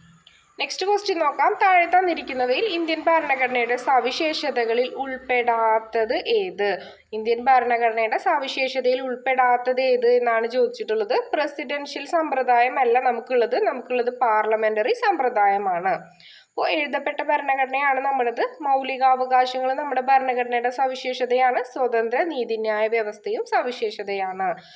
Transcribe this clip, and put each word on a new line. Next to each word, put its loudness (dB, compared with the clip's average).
നെക്സ്റ്റ് -6
ക്വസ്റ്റ്യൻ 0
നോക്കാം. 2
താഴെ 6
തന്നിരിക്കുന്നവയിൽ 0
ഇന്ത്യൻ -2
ഭരണഘടനയുടെ 2
സവിശേഷതകളിൽ 0
ഉൾപ്പെടാത്തത് 0
ഏത്? 0
ഇന്ത്യൻ -2
ഭരണഘടനയുടെ 2
സവിശേഷതയിൽ -2
ഉൾപ്പെടാത്തത് 0
ഏത് 2
എന്നാണ് 2
ചോദിച്ചിട്ടുള്ളത്. -2
പ്രസിഡൻഷ്യൽ -6
സമ്പ്രദായമല്ല 2
നമുക്കുള്ളത്, 0
നമുക്കുള്ളത് -2
പാർലമെന്ററി 2
സമ്പ്രദായമാണ്. 0
അപ്പോ -4
എഴുതപ്പെട്ട -2
ഭരണഘടനയാണ് 0
നമ്മുടേത്. -2
മൗലികാവകാശങ്ങൾ 2
നമ്മുടെ -2
ഭരണഘടനയുടെ 0
സവിശേഷതയാണ്. 0
സ്വതന്ത്ര -2
നീതിന്യായ -2
വ്യവസ്ഥയും -4
സവിശേഷതയാണ്. -4